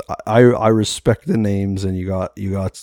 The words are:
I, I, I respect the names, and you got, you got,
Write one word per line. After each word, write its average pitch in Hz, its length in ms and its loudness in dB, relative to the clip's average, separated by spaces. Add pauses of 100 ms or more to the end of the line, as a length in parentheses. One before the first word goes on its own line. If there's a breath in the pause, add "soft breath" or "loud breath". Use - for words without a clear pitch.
I, - 80 -8 (100)
I, 110 140 4
I 120 280 6
respect 110 580 0
the 117 120 0
names, 98 440 -2
and 95 140 -4
you 92 100 -6
got, 92 300 -6
you 98 160 -6
got, 95 300 -4